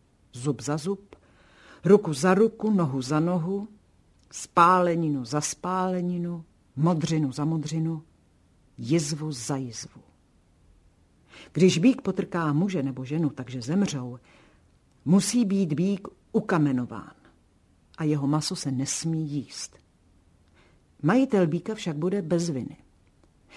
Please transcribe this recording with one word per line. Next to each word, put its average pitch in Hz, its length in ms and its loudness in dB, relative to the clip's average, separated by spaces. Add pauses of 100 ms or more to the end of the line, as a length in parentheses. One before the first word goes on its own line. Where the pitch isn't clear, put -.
(340)
zub 123 300 -4
za 147 140 -4
zub, 190 400 -8 (680)
ruku 180 300 6
za 180 200 2
ruku, 220 360 2
nohu 143 320 2
za 147 180 0
nohu, 180 480 -2 (640)
spáleninu 170 920 4
za 135 160 -2
spáleninu, 180 1040 -4 (320)
modřinu 156 560 2
za 147 120 -4
modřinu, 160 580 -2 (760)
jizvu 151 540 -2
za 135 240 -6
jizvu. 127 440 -10 (1500)
Když 175 260 6
býk 233 240 4
potrká 175 500 -2
muže 180 300 0
nebo 131 220 -6
ženu, 151 260 -2
takže 127 320 -10
zemřou, 131 560 -4 (840)
musí 196 400 4
být 196 280 0
býk 185 360 -2 (240)
ukamenován 139 800 0 (840)
a 160 60 -4
jeho 151 220 0
maso 151 300 0
se - 140 -6
nesmí 151 600 -4
jíst. - 460 -10 (1300)
Majitel 208 440 4
býka 170 280 -2
však 175 220 -6
bude 185 260 -2
bez 170 280 -2
viny. 131 260 -6 (800)